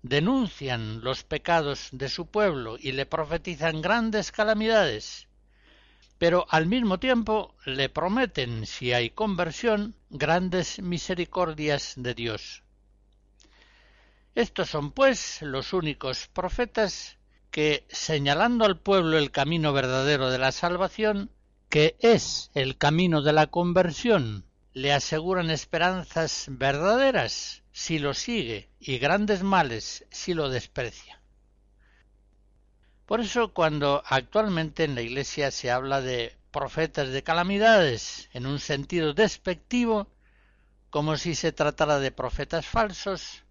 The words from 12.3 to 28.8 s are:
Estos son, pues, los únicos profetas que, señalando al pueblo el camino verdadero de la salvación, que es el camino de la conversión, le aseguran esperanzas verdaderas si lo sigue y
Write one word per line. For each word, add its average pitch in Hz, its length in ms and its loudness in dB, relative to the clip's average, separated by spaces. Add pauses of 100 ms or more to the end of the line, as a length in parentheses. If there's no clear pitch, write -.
Estos - 360 -2
son, 147 220 -4
pues, 262 500 2
los 135 320 -6
únicos 147 540 -4
profetas 208 880 -4 (320)
que, 151 400 0
señalando 160 720 2
al 190 140 4
pueblo 170 400 4
el 143 120 2
camino 151 440 0
verdadero 131 560 2
de 127 80 0
la 131 140 2
salvación, 196 800 -2 (400)
que 151 280 4
es - 560 2
el 135 240 -2
camino 156 440 4
de 151 100 4
la 151 160 6
conversión, 175 960 2 (300)
le 135 180 0
aseguran 160 580 0
esperanzas 165 1000 -2
verdaderas 151 1120 0 (100)
si - 260 -4
lo 143 160 -2
sigue 123 540 -4 (100)
y 131 200 -4